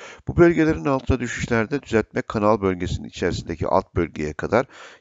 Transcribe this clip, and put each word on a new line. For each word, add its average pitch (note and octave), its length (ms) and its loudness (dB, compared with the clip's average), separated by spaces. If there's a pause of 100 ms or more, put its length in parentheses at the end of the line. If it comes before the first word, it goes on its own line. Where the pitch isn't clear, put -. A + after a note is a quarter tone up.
(280)
Bu - 100 -4
bölgelerin D#3+ 480 4
altına C3+ 340 2
düşüşlerde A#2+ 640 -2
düzeltme A2+ 400 0
kanal G#2 400 2
bölgesinin F#2 460 -2
içerisindeki - 600 -4
alt - 280 0
bölgeye D#2 380 -4
kadar G#2+ 320 -2 (360)